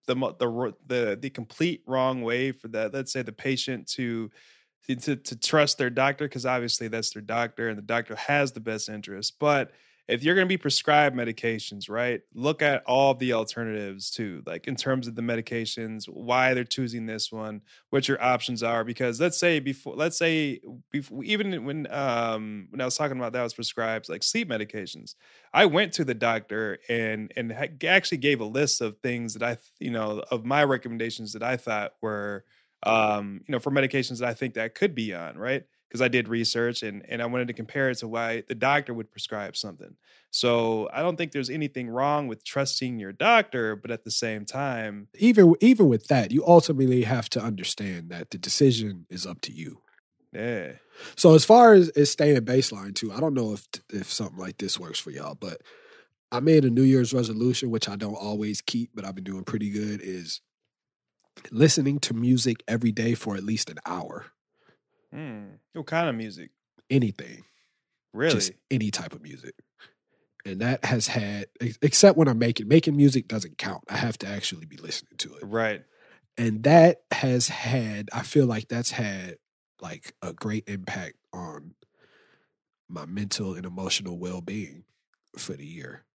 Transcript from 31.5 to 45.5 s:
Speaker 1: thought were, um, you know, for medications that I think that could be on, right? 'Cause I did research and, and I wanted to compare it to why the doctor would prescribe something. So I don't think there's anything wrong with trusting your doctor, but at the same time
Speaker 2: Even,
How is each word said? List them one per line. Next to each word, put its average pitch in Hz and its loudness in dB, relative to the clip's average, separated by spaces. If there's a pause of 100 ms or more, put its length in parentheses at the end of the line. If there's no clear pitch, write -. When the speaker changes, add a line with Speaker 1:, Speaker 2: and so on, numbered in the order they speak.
Speaker 1:
thought 107 -6
were, 104 -6 (420)
um, 104 2
you 139 -4
know, 123 -2
for 139 -2
medications 135 0
that 123 -2
I 113 -2
think 117 -6
that 113 -6
could 190 0
be 110 -4
on, 82 -10
right? 123 -4 (260)
'Cause 120 -4
I 127 4
did 120 2
research 117 -2
and, 101 -10
and 117 -6
I 117 -4
wanted 123 -4
to 120 -8
compare 135 -2
it 120 -6
to 117 -10
why 117 -4
the 123 -6
doctor 131 0
would 113 -10
prescribe - -10
something. - -12 (360)
So 113 0
I 143 -4
don't 170 -2
think 160 -6
there's 127 -4
anything 139 -6
wrong 139 0
with 113 -10
trusting 135 -4
your 98 -8
doctor, 135 2
but 107 -12
at 113 -8
the 113 -12
same 110 -4
time 113 -6
Speaker 2:
Even, 208 10